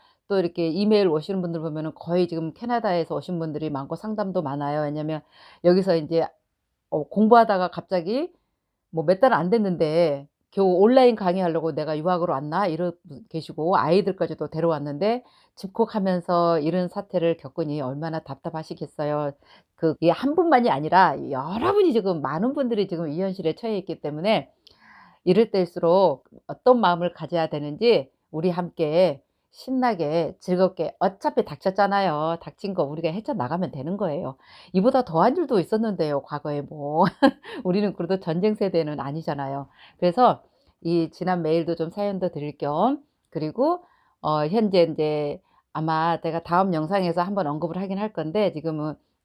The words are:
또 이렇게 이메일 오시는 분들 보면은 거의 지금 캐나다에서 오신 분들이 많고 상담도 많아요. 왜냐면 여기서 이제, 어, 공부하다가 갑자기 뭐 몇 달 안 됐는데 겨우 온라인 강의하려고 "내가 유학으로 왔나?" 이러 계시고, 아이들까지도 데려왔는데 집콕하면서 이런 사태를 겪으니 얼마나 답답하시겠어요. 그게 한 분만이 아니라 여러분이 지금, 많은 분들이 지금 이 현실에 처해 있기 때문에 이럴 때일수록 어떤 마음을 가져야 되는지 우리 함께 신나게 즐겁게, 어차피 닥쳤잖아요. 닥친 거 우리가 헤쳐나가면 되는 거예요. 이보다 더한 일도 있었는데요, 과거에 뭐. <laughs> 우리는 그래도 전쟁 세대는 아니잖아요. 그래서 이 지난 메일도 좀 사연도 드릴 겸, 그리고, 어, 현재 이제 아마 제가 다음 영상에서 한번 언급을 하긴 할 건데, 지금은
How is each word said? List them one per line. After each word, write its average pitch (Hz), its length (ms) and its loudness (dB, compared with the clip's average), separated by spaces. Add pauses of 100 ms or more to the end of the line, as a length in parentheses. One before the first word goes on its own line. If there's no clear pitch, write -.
(280)
또 202 120 0
이렇게 170 280 -2
이메일 202 400 2
오시는 170 340 -2
분들 165 200 -6
보면은 156 340 -6
거의 175 320 0
지금 165 260 -6
캐나다에서 214 640 -2
오신 165 240 -6
분들이 156 300 -4
많고 139 260 -6
상담도 202 460 -4
많아요. 143 400 -4
왜냐면 151 400 -4 (420)
여기서 185 320 4
이제, 160 320 0 (600)
어, 156 180 -2
공부하다가 214 640 4
갑자기 190 600 -4 (600)
뭐 160 140 -4
몇 190 160 4
달 254 120 6
안 170 160 0
됐는데 165 800 2 (240)
겨우 196 240 2
온라인 240 400 8
강의하려고 175 580 0
"내가 156 240 -4
유학으로 170 360 0
왔나?" 151 340 -2
이러 170 260 -2 (360)
계시고, 165 480 -2
아이들까지도 160 720 0
데려왔는데 160 760 -2 (320)
집콕하면서 185 1040 0
이런 175 300 -2
사태를 165 480 -2
겪으니 151 440 -6
얼마나 151 380 -6
답답하시겠어요. 151 1120 -6 (440)
그게 160 360 2
한 277 240 -2
분만이 294 340 4
아니라 151 460 4 (160)
여러분이 254 640 2
지금, 185 280 0
많은 165 320 -2
분들이 233 340 0
지금 165 220 -6
이 151 120 -6
현실에 185 340 -2
처해 220 240 -6
있기 160 220 -10
때문에 160 500 -2 (720)
이럴 214 280 4
때일수록 175 760 2 (220)
어떤 240 320 4
마음을 175 340 2
가져야 160 340 -2
되는지 156 640 0 (200)
우리 160 180 0
함께 165 760 0 (280)
신나게 170 880 -2
즐겁게, 180 600 0
어차피 196 460 0
닥쳤잖아요. 190 960 0
닥친 190 320 -10
거 180 100 0
우리가 151 280 -4
헤쳐나가면 180 600 -4
되는 156 260 -6
거예요. 143 380 -6 (380)
이보다 247 320 2
더한 185 320 2
일도 277 220 0
있었는데요, 170 640 -2
과거에 147 380 -6
뭐. 151 440 0
<laughs> - 580 0
우리는 190 300 0
그래도 185 260 -2
전쟁 185 360 -2
세대는 165 440 -2
아니잖아요. 139 680 -6 (320)
그래서 180 420 4 (400)
이 165 300 0
지난 180 320 -4
메일도 160 320 0
좀 165 160 -6
사연도 190 400 -4
드릴 147 260 -8
겸, 180 460 0 (260)
그리고, 269 540 -2 (380)
어, 151 260 0
현재 190 360 2
이제 151 560 -2 (320)
아마 160 500 -2
제가 165 220 -4
다음 180 300 0
영상에서 170 480 0
한번 190 260 -2
언급을 160 300 -4
하긴 190 220 -6
할 214 120 -4
건데, 165 420 -2
지금은 156 420 -6 (300)